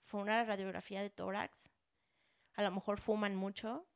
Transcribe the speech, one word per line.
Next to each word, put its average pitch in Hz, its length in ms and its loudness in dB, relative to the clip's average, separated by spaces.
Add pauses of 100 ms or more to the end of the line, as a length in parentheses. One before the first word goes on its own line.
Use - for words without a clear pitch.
fue 202 180 -4
una 220 220 4
radiografía 196 580 -2
de 202 80 -4
tórax. - 640 -6 (840)
A 208 80 2
lo 196 80 4
mejor 202 280 0
fuman 208 360 2
mucho 220 600 -2